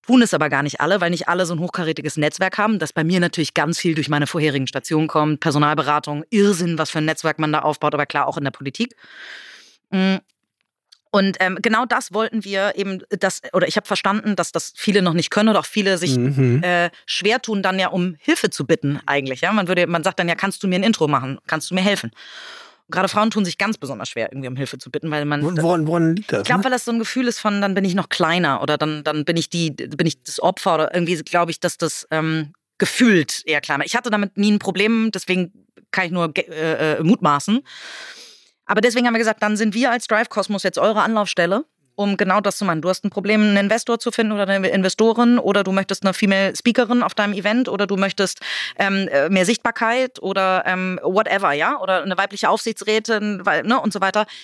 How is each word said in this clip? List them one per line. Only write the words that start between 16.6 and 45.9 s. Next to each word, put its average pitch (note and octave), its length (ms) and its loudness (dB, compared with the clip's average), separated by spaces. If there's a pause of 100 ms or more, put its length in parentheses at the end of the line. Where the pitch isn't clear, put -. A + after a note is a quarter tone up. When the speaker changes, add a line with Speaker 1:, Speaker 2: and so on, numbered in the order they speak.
Speaker 1:
äh, F3 280 2 (160)
schwer A3 340 0
tun, G3+ 220 -4
dann F#3+ 160 0
ja F#3 100 0
um F3+ 300 -2
Hilfe - 320 0
zu - 160 -6
bitten D3 400 0
eigentlich. C3+ 340 -2
Ja? F3 120 0
Man G3+ 160 0
würde, F3+ 180 2
man E3 180 0
sagt F#3 140 -2
dann F3 100 0
ja, E3+ 60 2
„Kannst - 280 -4
du G3+ 60 0
mir F3+ 80 2
ein F3 60 0
Intro F#3 260 2
machen? C3 380 0
Kannst - 240 -4
du F3+ 40 -4
mir F#3 60 0
helfen?“ F#3+ 300 0
Und - 800 -20
gerade F#3 160 0
Frauen G#3+ 220 2
tun G#3+ 160 0
sich F3 100 -6
ganz G3+ 220 -2
besonders A2+ 320 -10
schwer, A2+ 200 -4
irgendwie C3+ 180 -10
um B2+ 80 -8
Hilfe C3 200 -6
zu - 140 -18
bitten, D#3 200 -6
weil D3 140 -2
man D3 180 -2
Speaker 2:
Wo-, D#3+ 200 0
woran, E3 240 2
woran E3 300 2
liegt G#3 140 -6
das, G#2 100 0
Speaker 1:
Ich - 40 -4
glaub, B3 140 2
Speaker 2:
ne? G3 60 0
Speaker 1:
weil B3+ 80 0
das B3 120 -2
so A#3+ 80 -4
ein A#3 60 0
Gefühl B3 280 -2
ist A#3 120 -2
von, G3+ 240 0
dann G3 120 0
bin G3 120 2
ich F3+ 80 0
noch F#3+ 160 0
kleiner E3 500 2
oder D3+ 160 0
dann, D3+ 260 -4
dann D3+ 220 -2
bin E3+ 140 0
ich D#3+ 100 -2
die, E3+ 220 -2
bin D3 360 -4
ich - 180 -4
das - 180 -8
Opfer F#3 320 0
oder D#3 200 -2
irgendwie F3 280 0
glaube E3+ 280 0
ich, D#3+ 80 -8
dass - 200 -4
das, - 320 -6
ähm, D#3+ 420 -2 (240)
gefühlt G3 720 2
eher D3+ 160 0
kleiner. C#3+ 240 -4
Ich A3+ 100 -4
hatte A#3 140 -2
damit G3+ 260 -2
nie G3+ 160 4
ein G#3 60 4
Problem, A3 520 0
deswegen F#3 560 -4 (240)
kann F#3 140 0
ich E3+ 80 -6
nur E3+ 220 -2
ge-, F#3+ 160 -2
äh, D#3+ 480 -2
äh, - 40 -2
mutmaßen. F3 580 2 (1120)
Aber G#3 120 2
deswegen A#3+ 240 4
haben A#3 80 2
wir A3+ 40 4
gesagt, A3 240 2
dann G#3 140 2
sind G#3 180 0
wir A#3+ 160 2
als A#3 160 -2
Drive A3 220 2
Kosmos G3+ 340 -2
jetzt F#3+ 160 -2
eure G#3+ 220 4
Anlaufstelle, G#3 640 2 (300)
um G3+ 240 0
genau G3+ 240 2
das G3+ 160 -2
zu G3+ 80 -2
machen. D#3+ 160 0
Du F3+ 80 0
hast - 120 -2
ein G3+ 60 -2
Problem, G#3 320 0
einen G#3 160 4
Investor A3 420 2
zu A#3 140 -4
finden A3 200 0
oder G3+ 140 -2
eine F#3+ 220 0
Investorin A3 720 4
oder G3+ 260 2
du F#3+ 80 -2
möchtest F#3+ 320 -2